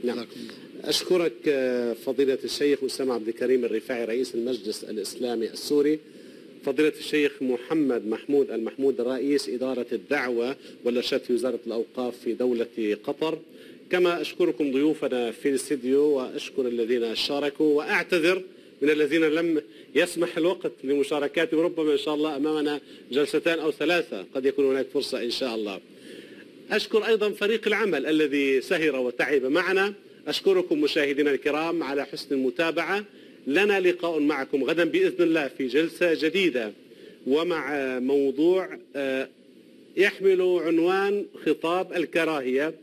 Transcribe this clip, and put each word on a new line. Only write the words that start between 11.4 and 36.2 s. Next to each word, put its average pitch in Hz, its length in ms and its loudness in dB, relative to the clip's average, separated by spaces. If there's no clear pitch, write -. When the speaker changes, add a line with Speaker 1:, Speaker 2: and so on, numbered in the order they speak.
Speaker 1:
الأوقاف 117 480 -4
في 120 80 -2
دولة 113 720 0
قطر، 156 340 -2
كما 175 300 2
أشكركم 156 520 0
ضيوفنا 131 580 0
في 127 180 -4
الاستديو، 135 540 0
وأشكر 135 680 0
الذين 117 460 0
شاركوا، 147 640 0
وأعتذر 175 680 2
من 147 80 4
الذين 156 340 4
لم 160 380 2
يسمح 170 440 0
الوقت 165 340 0
لمشاركاتهم، 143 760 0
ربما 160 320 0
إن 139 60 2
شاء 151 160 -2
الله 151 220 -2
أمامنا 147 440 -2
جلستان 151 460 2
أو 156 120 0
ثلاثة 147 640 -2
قد 131 120 -2
يكون 139 200 2
هناك 131 280 0
فرصة 127 280 -2
إن 117 80 -4
شاء 120 240 -4
الله. 104 260 -6
أشكر 208 360 0
أيضًا 214 240 2
فريق 214 360 0
العمل 196 400 0
الذي 139 540 2
سهر 156 360 0
وتعب 127 460 0
معنا. 185 500 2
أشكركم 175 540 2
مشاهدينا 143 500 2
الكرام 151 520 -2
على 139 220 -2
حسن - 300 -6
المتابعة. 165 680 0
لنا 190 340 2
لقاء 170 400 2
معكم 143 440 0
غداً 165 200 2
بإذن 175 400 2
الله 160 240 2
في 135 180 -4
جلسة 160 480 2
جديدة 143 580 0